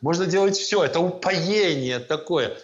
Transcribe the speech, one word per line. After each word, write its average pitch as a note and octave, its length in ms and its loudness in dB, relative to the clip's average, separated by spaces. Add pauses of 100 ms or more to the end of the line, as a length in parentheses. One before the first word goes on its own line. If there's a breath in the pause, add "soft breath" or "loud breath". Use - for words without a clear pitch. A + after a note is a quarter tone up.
Можно E3 240 0
делать G3 320 2
все. - 260 0
Это C#3+ 180 0
упоение F3 1000 0
такое. D3+ 640 -2